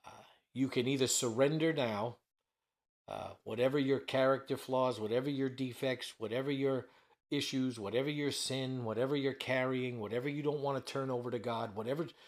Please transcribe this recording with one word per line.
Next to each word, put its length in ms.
Uh, 60
you 140
can 200
either 200
surrender 680
now, 440
uh, 240
whatever 360
your 200
character 560
flaws, 440
whatever 300
your 200
defects, 680
whatever 320
your 340
issues, 480
whatever 300
your 220
sin, 540
whatever 300
you're 180
carrying, 680
whatever 300
you 140
don't 180
want 160
to 160
turn 160
over 220
to 80
God, 360
whatever, 320